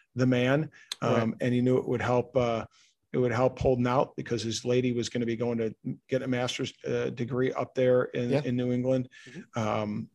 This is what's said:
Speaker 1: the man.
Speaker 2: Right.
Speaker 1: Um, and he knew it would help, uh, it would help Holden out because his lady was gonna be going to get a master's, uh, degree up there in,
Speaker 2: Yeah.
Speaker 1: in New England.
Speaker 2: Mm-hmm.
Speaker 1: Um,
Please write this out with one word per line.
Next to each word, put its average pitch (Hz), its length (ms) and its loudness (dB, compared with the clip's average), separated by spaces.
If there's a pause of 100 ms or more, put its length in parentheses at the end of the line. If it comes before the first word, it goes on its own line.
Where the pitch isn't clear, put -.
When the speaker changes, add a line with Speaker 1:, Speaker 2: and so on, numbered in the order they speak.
(160)
Speaker 1:
the 127 100 4
man. 127 440 2 (300)
Speaker 2:
Right. 117 220 2
Speaker 1:
Um, 113 180 -2
and 123 140 0
he 123 60 2
knew 127 180 4
it - 80 -2
would 123 160 -2
help, 120 340 0
uh, 117 280 0 (480)
it 131 60 -2
would 123 120 2
help 127 280 0
Holden 123 280 2
out 127 300 0
because - 260 -4
his 113 220 -4
lady 123 280 2
was 117 180 -4
gonna 120 160 -2
be 117 100 -2
going 120 220 -2
to 110 160 -2 (340)
get 131 140 0
a 131 40 -8
master's, 127 460 -2 (160)
uh, 123 220 0
degree 123 420 -2
up - 220 -4
there 127 300 4
in, 123 260 -4
Speaker 2:
Yeah. 139 140 2
Speaker 1:
in 123 120 -2
New 123 160 0
England. 127 360 0 (200)
Speaker 2:
Mm-hmm. 127 320 -8
Speaker 1:
Um, 107 540 -2